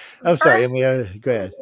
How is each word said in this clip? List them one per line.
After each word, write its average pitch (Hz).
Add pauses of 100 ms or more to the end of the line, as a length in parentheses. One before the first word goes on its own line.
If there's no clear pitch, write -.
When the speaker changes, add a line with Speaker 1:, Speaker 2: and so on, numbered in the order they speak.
Speaker 1:
<laughs> -
I'm 175
sorry, 123
Speaker 2:
First, 127
Speaker 1:
Emily. 131
Uh, 131 (160)
go 135
ahead. 101